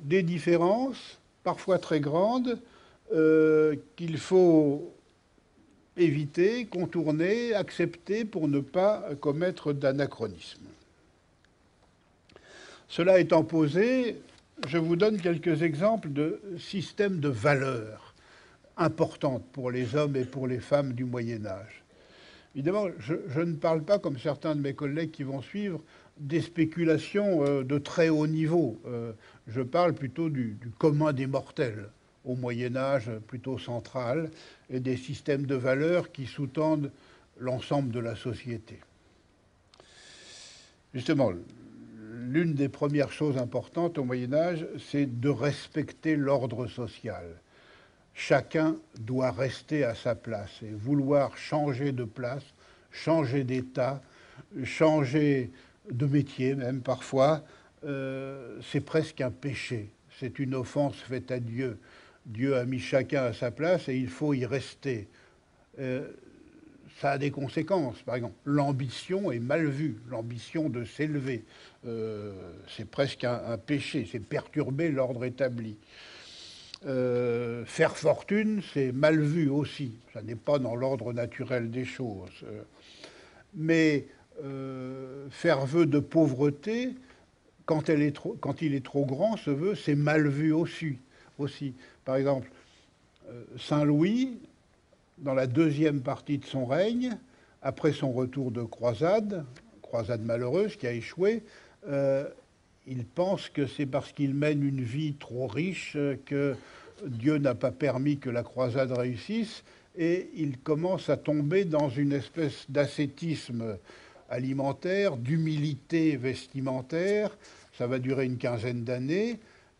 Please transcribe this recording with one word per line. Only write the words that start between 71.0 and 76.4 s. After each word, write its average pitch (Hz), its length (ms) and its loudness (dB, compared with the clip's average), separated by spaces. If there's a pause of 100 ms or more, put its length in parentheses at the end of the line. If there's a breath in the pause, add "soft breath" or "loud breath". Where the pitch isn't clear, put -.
Euh, 110 460 -6 (440)
c'est 107 140 -10
presque - 320 -2
un, 120 240 -2
un 113 100 -4
péché, 135 540 -4
c'est 120 80 -6
perturber 143 720 -2
l'ordre 131 340 0
établi. 120 520 -4 (1120 loud breath)